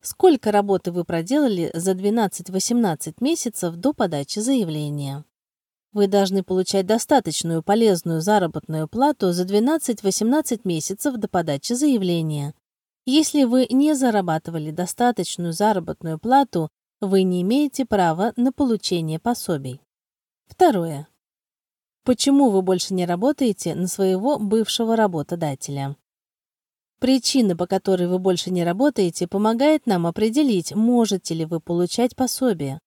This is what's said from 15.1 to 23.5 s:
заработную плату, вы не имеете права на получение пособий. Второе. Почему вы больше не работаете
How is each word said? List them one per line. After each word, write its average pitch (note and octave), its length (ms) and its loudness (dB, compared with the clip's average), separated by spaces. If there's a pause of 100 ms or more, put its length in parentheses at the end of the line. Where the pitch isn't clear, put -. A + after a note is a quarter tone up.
заработную E3 640 -2
плату, A3+ 520 0 (300)
вы F#3+ 220 2
не F3+ 200 0
имеете C4 420 0
права F#3 500 0
на B3 160 0
получение F3+ 680 -2
пособий. C#3+ 600 -4 (680)
Второе. E3 580 0 (960)
Почему C#4 460 4
вы F#3+ 120 2
больше F#3 320 0
не F3+ 120 -2
работаете G3 680 0